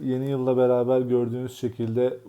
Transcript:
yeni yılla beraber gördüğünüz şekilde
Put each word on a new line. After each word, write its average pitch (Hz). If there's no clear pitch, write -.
yeni 131
yılla 127
beraber 123
gördüğünüz 123
şekilde 123